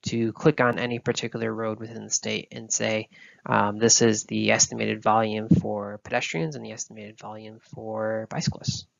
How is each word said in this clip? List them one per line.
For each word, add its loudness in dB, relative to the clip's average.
to -2
click 4
on 4
any -2
particular -2
road -4
within -10
the -12
state -4
and -10
say, 0
um, 2
"This 6
is 4
the 0
estimated 2
volume 2
for 2
pedestrians -4
and -10
the -10
estimated -14
volume -14
for -4
bicyclists." -4